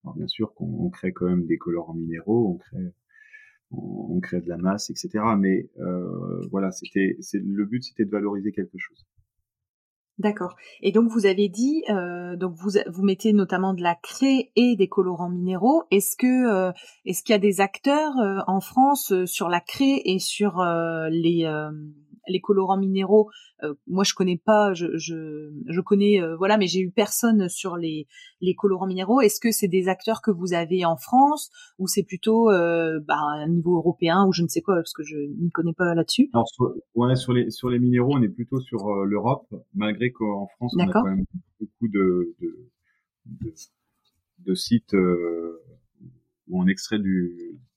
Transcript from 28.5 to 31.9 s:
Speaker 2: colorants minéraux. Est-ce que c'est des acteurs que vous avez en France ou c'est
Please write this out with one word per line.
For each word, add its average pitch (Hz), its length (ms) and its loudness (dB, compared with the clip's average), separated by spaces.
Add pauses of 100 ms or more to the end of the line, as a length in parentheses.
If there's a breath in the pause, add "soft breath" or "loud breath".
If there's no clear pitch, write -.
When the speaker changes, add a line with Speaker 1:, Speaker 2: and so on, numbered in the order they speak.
Speaker 2:
colorants 190 320 0
minéraux. 190 320 2
Est-ce 214 220 4
que 233 100 2
c'est 208 160 0
des 185 220 2
acteurs 214 320 -2
que 220 100 0
vous 175 220 -2
avez 170 320 0
en 165 100 2
France 285 540 2 (280 loud breath)
ou 190 100 -4
c'est 196 160 0